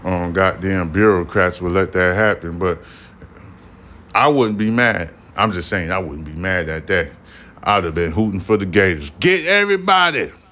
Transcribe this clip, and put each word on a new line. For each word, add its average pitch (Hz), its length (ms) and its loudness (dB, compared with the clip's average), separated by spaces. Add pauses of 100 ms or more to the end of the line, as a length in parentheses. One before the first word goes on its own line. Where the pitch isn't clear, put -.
um, 87 300 -4
goddamn 92 580 0
bureaucrats 92 680 2
would 87 120 -2
let 92 200 0
that 90 220 2
happen, 95 420 0
but 87 240 -2 (1300)
I 123 120 4
wouldn't 120 300 2
be 107 140 0
mad. 110 420 0 (220)
I'm 104 160 2
just 87 180 -6
saying 90 220 -4
I 95 80 -2
wouldn't 78 260 -8
be 76 80 -14
mad 90 340 -2
at 80 200 -8
that. 85 240 0 (520)
I'd 101 200 2
have 82 100 -4
been 82 180 -2
hooting 101 280 -2
for 107 180 0
the 101 80 0
Gators. 87 540 0
Get 165 260 2
everybody. 185 840 0 (200)